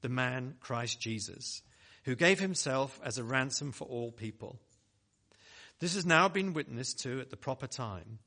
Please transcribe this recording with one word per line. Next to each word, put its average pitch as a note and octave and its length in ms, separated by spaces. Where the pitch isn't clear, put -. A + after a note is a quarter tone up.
the B2 80
man B2+ 500
Christ A#2+ 400
Jesus, G#2 640
who B2+ 100
gave F3 240
himself C#3 640
as A#2 140
a B2+ 60
ransom C3 480
for - 140
all A#2+ 260
people. A2 480
This E3+ 160
has F#3 100
now E3+ 240
been F#3+ 240
witnessed C3 480
to C3 180
at B2+ 100
the - 80
proper C3 300
time. A2 600